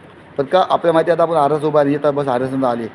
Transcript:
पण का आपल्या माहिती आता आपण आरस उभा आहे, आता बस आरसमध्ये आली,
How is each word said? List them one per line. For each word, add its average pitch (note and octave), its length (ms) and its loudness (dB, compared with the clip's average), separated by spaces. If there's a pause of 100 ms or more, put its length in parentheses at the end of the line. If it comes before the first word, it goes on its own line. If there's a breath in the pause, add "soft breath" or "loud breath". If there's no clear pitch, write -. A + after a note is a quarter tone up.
(380)
पण C#3+ 60 -2
का F3+ 260 2
आपल्या D#3+ 240 0
माहिती D#3+ 180 2
आता E3 120 2
आपण E3 120 0
आरस D3 280 0
उभा D3+ 180 2
आहे, C#3+ 140 0
आता D3 160 0
बस C#3 160 -4
आरसमध्ये C3 420 -2
आली, A#2 260 -4